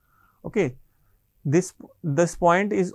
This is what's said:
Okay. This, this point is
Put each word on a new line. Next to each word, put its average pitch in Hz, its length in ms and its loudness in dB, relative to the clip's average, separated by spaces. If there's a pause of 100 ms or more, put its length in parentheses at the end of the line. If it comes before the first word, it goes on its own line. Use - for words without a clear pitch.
(440)
Okay. 165 320 -2 (680)
This, 165 280 0 (300)
this 170 340 0
point 190 360 2
is 190 220 -2